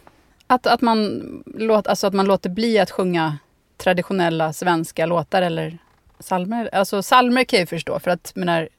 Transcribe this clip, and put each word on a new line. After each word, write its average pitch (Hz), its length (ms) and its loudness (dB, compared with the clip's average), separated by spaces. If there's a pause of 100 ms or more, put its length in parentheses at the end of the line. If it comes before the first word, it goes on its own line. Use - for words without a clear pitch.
(460)
Att, 254 200 2
att 233 140 4
man 220 420 0 (240)
låt-, 220 400 0
alltså, 202 200 0
att 190 80 0
man 196 120 2
låter 190 240 2
bli 220 280 0
att 185 120 2
sjunga 165 480 -2 (380)
traditionella 175 760 0
svenska 165 540 -2
låtar 170 360 0
eller 165 360 -4 (420)
psalmer. 202 540 -4
Alltså, 196 280 0
psalmer 254 420 4
kan 247 120 2
jag 185 60 4
ju 160 40 -2
förstå, - 320 -6
för 175 120 -2
att, - 260 -4
menar, 170 320 -2 (100)